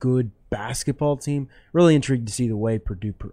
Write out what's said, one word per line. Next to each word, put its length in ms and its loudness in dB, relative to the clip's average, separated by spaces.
good 300 0
basketball 720 -4
team. 300 -4
Really 200 8
intrigued 340 2
to 40 -8
see 160 -2
the 80 -2
way 220 0
Purdue 340 -6
pr-, 200 -14